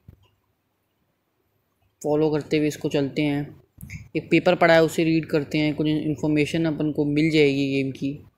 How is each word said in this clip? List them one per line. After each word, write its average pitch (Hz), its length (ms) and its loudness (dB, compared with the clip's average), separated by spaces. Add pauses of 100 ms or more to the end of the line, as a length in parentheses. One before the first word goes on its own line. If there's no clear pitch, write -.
(2000)
फॉलो 151 280 0
करते 151 260 -2
हुए 151 100 0
इसको 147 220 -6
चलते 139 320 -2
हैं। 143 400 -4 (540)
एक 156 160 -6
पेपर 175 240 4
पड़ा 170 180 6
है, 165 100 8
उसे 160 200 0
रीड 160 220 2
करते 156 320 -2
हैं, 151 180 0
कुछ 151 120 -2
इन्फॉर्मेशन 151 800 -2
अपन 151 260 -2
को 147 140 -2
मिल 147 240 0
जाएगी 139 440 2
गेम 135 180 -2
की। 139 280 -8 (180)